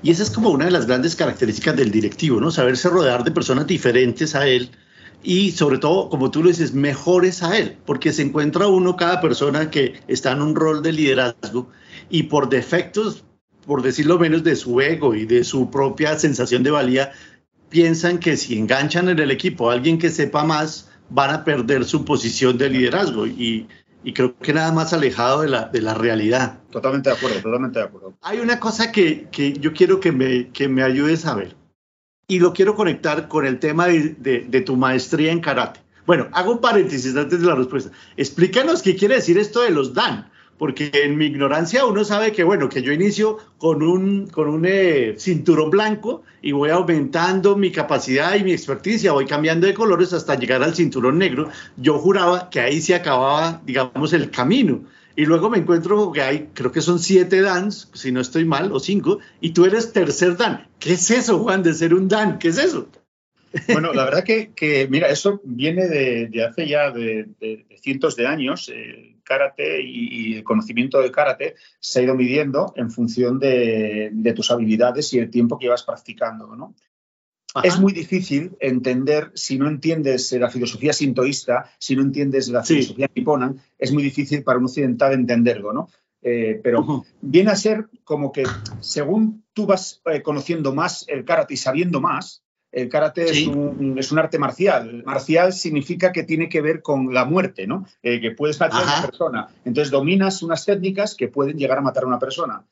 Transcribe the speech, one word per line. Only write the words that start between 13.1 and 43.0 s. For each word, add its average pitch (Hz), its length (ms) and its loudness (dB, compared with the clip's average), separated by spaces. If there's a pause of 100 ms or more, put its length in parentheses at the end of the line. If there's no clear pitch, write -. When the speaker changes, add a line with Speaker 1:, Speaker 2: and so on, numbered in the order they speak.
Speaker 1:
por 139 160 -2
decirlo 147 380 2
menos, 165 260 2
de 156 120 2
su 120 260 0
ego 147 320 0
y 107 100 -4
de 120 180 4
su 123 280 -2
propia 151 480 0
sensación 123 440 0
de 139 80 2
valía, 135 420 0 (580)
piensan 170 480 2
que 170 180 0
si 117 220 -4
enganchan 147 500 0
en 175 100 2
el 151 120 0
equipo 127 400 -2
a - 20 2
alguien 147 260 2
que 165 120 0
sepa 151 340 -2
más, 156 460 -4 (180)
van 139 220 0
a 156 140 -4
perder 131 420 0
su 151 180 -2
posición 127 540 0
de 139 100 2
liderazgo 131 580 0
y, 113 400 -4 (380)
y - 80 -8
creo 127 260 0
que - 140 -4
nada 160 180 0
más 160 220 0
alejado 135 500 2
de 151 60 -2
la, 120 160 0
de - 160 -2
la 110 140 -2
realidad. 113 680 0 (100)
Speaker 2:
Totalmente 135 400 0
de 117 60 2
acuerdo, 117 240 -2
totalmente 117 400 -4
de 104 60 0
acuerdo. 95 360 -16
Speaker 1:
Hay 196 160 -6
una 240 220 0
cosa 226 320 -2
que, 165 400 2
que 143 220 -2
yo 147 180 -2
quiero 180 260 4
que 190 140 2
me, 127 380 0
que 139 180 -2
me 131 160 2
ayudes 147 420 2
a 143 80 -2
ver 92 220 -8 (720)
y 185 100 0
lo 175 140 6
quiero 196 240 4
conectar 160 500 -2
con 147 200 0
el 127 120 -2
tema 160 300 0
de, 160 300 2
de, 123 240 -2
de 123 180 0
tu 131 160 -2
maestría 131 560 0
en 170 80 0
karate. 135 400 -4 (260)
Bueno, 160 260 2
hago 180 200 0
un 233 80 -2
paréntesis 160 560 2
antes 147 240 0
de 170 60 2
la 165 100 4
respuesta. 127 340 -2 (260)
Explícanos 240 640 2
qué 190 120 4
quiere 220 220 4
decir 170 220 4
esto 214 240 0
de 240 80 2
los 135 220 0
dan, 160 380 -2 (280)
porque 147 320 -4 (140)
en 147 140 0
mi 156 80 2
ignorancia 151 580 0
uno 208 180 2
sabe 208 300 0
que, 208 100 0
bueno, 165 260 2
que 131 140 -4
yo 127 80 -2
inicio 208 480 0 (200)